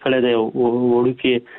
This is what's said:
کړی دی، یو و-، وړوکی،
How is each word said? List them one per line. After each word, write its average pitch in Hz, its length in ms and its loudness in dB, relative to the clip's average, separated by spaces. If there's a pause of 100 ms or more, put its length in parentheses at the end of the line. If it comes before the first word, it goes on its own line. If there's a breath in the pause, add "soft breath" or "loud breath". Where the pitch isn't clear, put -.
کړی 131 160 0
دی، 120 60 0
یو 113 280 0
و-، 120 200 0 (180)
وړوکی، 123 480 0 (180 loud breath)